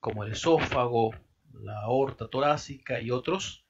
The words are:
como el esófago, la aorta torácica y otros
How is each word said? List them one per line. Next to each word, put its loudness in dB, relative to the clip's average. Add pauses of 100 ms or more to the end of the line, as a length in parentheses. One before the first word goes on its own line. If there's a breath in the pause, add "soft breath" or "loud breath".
como -4
el -6
esófago, 2 (380)
la -10
aorta 0
torácica 0
y -4
otros -4